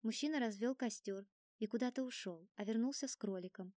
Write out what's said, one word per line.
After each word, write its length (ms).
Мужчина 380
развёл 340
костёр 520
и 80
куда-то 360
ушёл, 520
а 80
вернулся 440
с 80
кроликом. 600